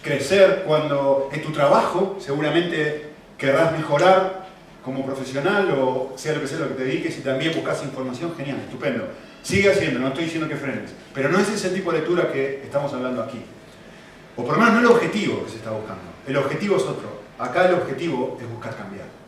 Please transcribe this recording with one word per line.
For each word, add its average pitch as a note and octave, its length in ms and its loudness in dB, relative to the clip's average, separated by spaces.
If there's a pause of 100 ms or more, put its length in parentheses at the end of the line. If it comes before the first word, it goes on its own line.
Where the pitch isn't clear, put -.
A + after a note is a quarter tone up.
crecer. F#3 640 4
Cuando C#3 640 2
en D3+ 100 -6
tu D#3 80 -8
trabajo, D3+ 680 2
seguramente D3+ 880 -2 (280)
querrás D#3+ 340 4
mejorar D#3+ 680 4 (420)
como C3 220 -6
profesional D3 720 0
o B2+ 380 0
sea D3+ 180 -2
lo C3+ 60 -2
que C3 80 -4
sea D#3+ 100 -6
lo C#3 100 -2
que B2+ 60 -4
te C3 100 -4
dediques D#3 320 -2
y - 60 -12
también D3+ 320 0
buscas D3+ 280 -4
información, C3 540 -6
genial, C#3+ 220 -6
estupendo. A2+ 500 -4 (340)
Sigue G3 300 4
haciendo, C3 260 0
no C3 100 0
estoy E3 160 -4
diciendo D#3 240 -4
que D3 80 -6
frenes, C3 340 -6 (240)
pero C3+ 140 0
no F3+ 100 4
es G#3 100 4
ese F#3+ 220 -2
tipo F3 200 -2
de D#3+ 80 2
lectura E3 320 0
que C3+ 320 -4
estamos C#3 300 -2
hablando B2+ 300 -4
aquí. A2 200 -10 (960)
O A#2+ 80 -6
por - 120 0
lo G#3+ 40 4
menos A3+ 140 6
no A#3 60 4
el A#3+ 60 6
objetivo - 580 4
que - 60 -12
se A2+ 60 -12
está A2 140 -10
buscando. G#2 320 -8 (240)
El C3+ 100 -2
objetivo F3+ 400 2
es - 80 2
otro. - 360 -6 (180)
Acá E3+ 280 2
el F3+ 80 6
objetivo C#3 680 -2
es A#2 80 -12
buscar A2+ 280 -10
cambiar. G2 300 -12 (220)